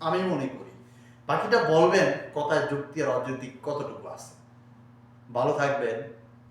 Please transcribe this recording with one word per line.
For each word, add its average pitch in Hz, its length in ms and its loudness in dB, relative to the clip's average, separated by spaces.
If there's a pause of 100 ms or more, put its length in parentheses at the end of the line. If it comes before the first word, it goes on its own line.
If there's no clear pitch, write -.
আমি 175 220 0
মনে 151 240 0
করি। - 260 -10 (540)
বাকিটা - 380 2
বলবেন 170 680 4
কথায় 147 340 0
যুক্তি 143 340 -6
আর 135 60 0
অযৌক্তিক 127 540 -4
কতটুকু - 460 -8
আছে। - 340 -16 (920)
ভালো 135 200 2
থাকবেন, 131 500 -2 (480)